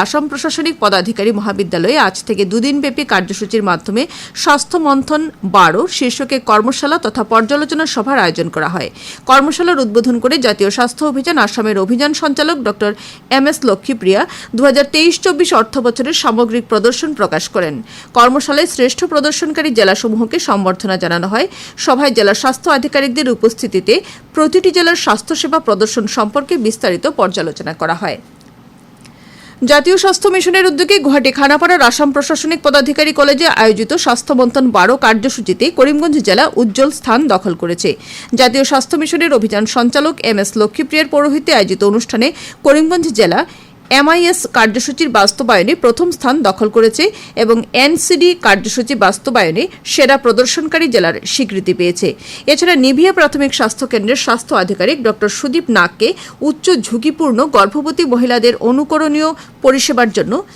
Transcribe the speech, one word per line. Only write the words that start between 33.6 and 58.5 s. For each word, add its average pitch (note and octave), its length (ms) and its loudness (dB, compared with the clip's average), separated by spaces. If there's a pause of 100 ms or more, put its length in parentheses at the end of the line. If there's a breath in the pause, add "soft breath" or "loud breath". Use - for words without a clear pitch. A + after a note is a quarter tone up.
আয়োজিত A3 300 2 (120)
স্বাস্থ্য B3 300 0
মন্থন B3+ 360 2
বারো G#3 260 4
কার্যসূচিতে A#3 720 0
করিমগঞ্জ D4 460 2 (120)
জেলা G#3+ 160 4 (120)
উজ্জ্বল A#3+ 420 2
স্থান A#3+ 220 0 (120)
দখল F#3 300 0
করেছে। F3 280 -2 (440 loud breath)
জাতীয় B3+ 300 2
স্বাস্থ্য C4+ 320 -2
মিশনের D4+ 420 0
অভিযান G#3+ 280 -2
সঞ্চালক B3+ 480 0 (160)
এম G3+ 100 0
এস G3+ 160 -4
লক্ষ্মীপ্রিয়ার C4+ 560 -2
পৌরোহিত্যে D4 460 0
আয়োজিত F#3 260 0
অনুষ্ঠানে A3 420 0 (360 loud breath)
করিমগঞ্জ D#4+ 440 2 (140)
জেলা F#3 200 2 (580 loud breath)
এমআইএস E4+ 420 2 (120)
কার্যসূচির B3 640 0
বাস্তবায়নে G#3 560 2
প্রথম E4 420 0
স্থান C4 260 -2
দখল G#3 340 0
করেছে A3+ 280 2 (320 loud breath)
এবং A3+ 200 2 (280)
এনসিডি E4+ 460 2 (160)
কার্যসূচি A3 480 0 (100)
বাস্তবায়নে G3+ 580 0 (220 loud breath)
সেরা C#4 400 2
প্রদর্শনকারী B3+ 640 0
জেলার F#3 280 0 (160)
স্বীকৃতি F#3+ 420 -2
পেয়েছে। F3 340 -2 (380 loud breath)
এছাড়া E4+ 280 2 (100)
নিভিয়া D4 280 4
প্রাথমিক D4 420 0
স্বাস্থ্য - 320 -2
কেন্দ্রের A3+ 380 -2
স্বাস্থ্য A#3+ 300 -2
আধিকারিক G#3 480 0
ডক্টর G#3+ 360 -2
সুদীপ D4 320 -2
নাগকে G#3 380 0 (320 loud breath)
উচ্চ D4+ 260 -4 (200)
ঝুঁকিপূর্ণ C4 520 -2 (180)
গর্ভবতী D4 480 0
মহিলাদের A#3+ 560 2